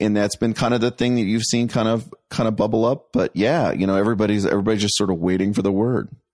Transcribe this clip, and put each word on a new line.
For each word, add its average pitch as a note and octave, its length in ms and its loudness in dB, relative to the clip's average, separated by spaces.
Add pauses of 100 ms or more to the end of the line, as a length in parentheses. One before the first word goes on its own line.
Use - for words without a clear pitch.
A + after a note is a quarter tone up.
and G#2 160 2
that's G#2 180 0
been A2+ 180 -2
kind A#2+ 200 0
of A#2 80 0
the A#2 100 2
thing B2 240 0
that A#2 60 0
you've A2 220 0
seen A#2+ 260 0
kind A2 180 0
of, A2+ 260 -2 (160)
kind A2+ 200 -2
of G#2+ 80 -2
bubble A2 260 2
up. C3+ 300 -2
But - 200 -2
yeah, A2+ 380 0
you F#2+ 160 -2
know, G2 80 2
everybody's, G#2 500 0
everybody's G2+ 360 0
just G#2 160 -2
sort G2+ 120 0
of E2+ 100 -2
waiting F#2 340 0
for G#2 80 0
the G2 100 0
word. A2+ 380 0 (240)